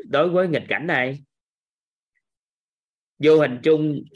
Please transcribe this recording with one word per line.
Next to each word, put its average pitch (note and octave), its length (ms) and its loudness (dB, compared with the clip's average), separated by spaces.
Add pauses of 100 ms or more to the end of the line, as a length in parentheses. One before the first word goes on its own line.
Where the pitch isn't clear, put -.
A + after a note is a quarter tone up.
đối D#3 200 0
với F3+ 180 0
nghịch C3+ 200 -4
cảnh G#2+ 200 -6
này. C3+ 320 -4 (2000)
Vô D#3 160 6
hình B2+ 240 -2
chung D3+ 400 0 (120)